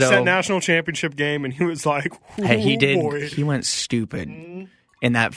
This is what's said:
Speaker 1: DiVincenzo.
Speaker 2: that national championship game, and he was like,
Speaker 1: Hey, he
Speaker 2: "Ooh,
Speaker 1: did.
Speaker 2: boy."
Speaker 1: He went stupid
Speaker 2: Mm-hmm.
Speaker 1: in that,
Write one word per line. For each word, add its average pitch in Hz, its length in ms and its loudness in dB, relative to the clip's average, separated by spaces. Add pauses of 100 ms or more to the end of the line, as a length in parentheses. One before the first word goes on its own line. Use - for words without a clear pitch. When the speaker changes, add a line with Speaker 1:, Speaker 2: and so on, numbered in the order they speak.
Speaker 1:
DiVincenzo. 131 80 6
Speaker 2:
that - 140 6
national 185 360 2
championship 165 560 0
game, 147 300 -2
and 131 80 -6
he 160 100 -2
was 165 220 -4
like, 147 260 0 (240)
Speaker 1:
Hey, 120 240 2
he 135 140 2
Speaker 2:
"Ooh, 127 40 0
Speaker 1:
did. 139 220 4
Speaker 2:
boy." 147 260 -2
Speaker 1:
He 147 160 -2
went 147 220 0
stupid - 640 -4
Speaker 2:
Mm-hmm. 175 360 -14 (360)
Speaker 1:
in 120 140 2
that, 113 220 0